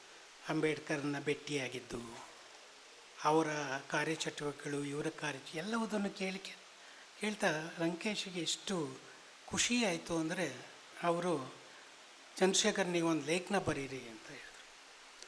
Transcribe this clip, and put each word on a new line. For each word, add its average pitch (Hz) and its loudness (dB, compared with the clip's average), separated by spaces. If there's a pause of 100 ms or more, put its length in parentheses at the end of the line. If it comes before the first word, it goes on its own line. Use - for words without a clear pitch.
(500)
ಅಂಬೇಡ್ಕರ್ನ 151 2
ಭೇಟಿಯಾಗಿದ್ದು, 127 -2 (1000)
ಅವರ 156 6 (420)
ಕಾರ್ಯಚಟುವಟಿಕೆಗಳು, 147 0
ಇವರ 147 -2
ಕಾರ್ಯ, 147 -6
ಎಲ್ಲವುದನ್ನು 208 0
ಕೇಳಿ 190 -4
ಕೇ-, - -10 (640)
ಕೇಳ್ತಾ 208 2 (320)
ಲಂಕೇಶಿಗೆ 175 0
ಎಷ್ಟು 156 -2 (480)
ಖುಷಿ 240 4
ಆಯಿತು 170 2
ಅಂದರೆ, 160 0 (380)
ಅವರು 170 2 (840)
"ಚಂದ್ರಶೇಖರ್, 190 6
ನೀವೊಂದು 165 4
ಲೇಖನ 180 2
ಬರೀರಿ" 139 -2
ಅಂತ 113 -12
ಹೇಳಿದ್ರು. 139 -12 (800)